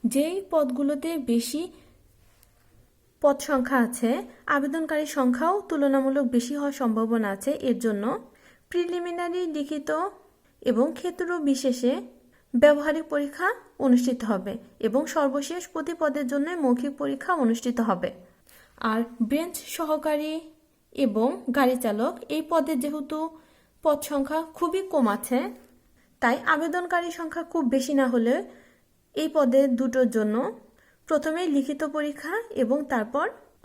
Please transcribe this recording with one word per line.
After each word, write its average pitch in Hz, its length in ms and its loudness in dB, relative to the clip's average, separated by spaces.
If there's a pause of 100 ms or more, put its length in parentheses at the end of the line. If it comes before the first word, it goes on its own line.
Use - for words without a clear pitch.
যেই 302 440 0
পদগুলোতে 294 680 0
বেশি 240 540 -2 (1500)
পদ 285 200 4
সংখ্যা 262 360 0
আছে, 240 460 2 (240)
আবেদনকারীর 302 600 0
সংখ্যাও 294 540 2
তুলনামূলক 277 640 2
বেশি 247 320 0
হওয়ার 285 160 -2
সম্ভাবনা 226 560 0
আছে। 196 220 -2
এর 269 280 0
জন্য 214 420 -2 (480)
প্রিলিমিনারি, 349 760 -4
লিখিত 302 640 -4 (520)
এবং 240 340 2
ক্ষেত্র 349 440 -4
বিশেষে 269 640 0 (540)
ব্যবহারিক 294 500 6
পরীক্ষা 294 440 -2 (300)
অনুষ্ঠিত 247 460 4
হবে 202 320 -2 (240)
এবং 226 260 0
সর্বশেষ 285 600 -2
প্রতি 320 260 -6
পদের 294 320 -2
জন্য 285 240 -2
মৌখিক 277 400 0
পরীক্ষা 277 440 -4
অনুষ্ঠিত 240 460 0
হবে। 190 300 0 (680)
আর 220 260 -2 (200)
ব্রেঞ্চ 311 440 -2
সহকারী 311 720 -2 (520)
এবং 254 500 0 (120)
গাড়ি 254 220 4
চালক 233 380 0 (140)
এই 311 200 -2
পদে 320 280 2
যেহেতু 302 540 -4 (520)
পদ 294 200 2
সংখ্যা 294 400 -2
খুবই 349 400 -2
কম 294 260 2
আছে, 254 420 -2 (680)
তাই 254 260 2
আবেদনকারী 339 640 0
সংখ্যা 330 320 -8
খুব 330 220 -2
বেশি 254 300 0
না 269 120 4
হলে 247 380 2 (680)
এই 311 140 -2
পদে 277 400 4
দুটোর 254 420 2
জন্য 226 420 0 (540)
প্রথমে 311 400 0
লিখিত 285 380 0
পরীক্ষা 294 480 -4 (180)
এবং 269 340 0
তারপর 269 440 -2 (360)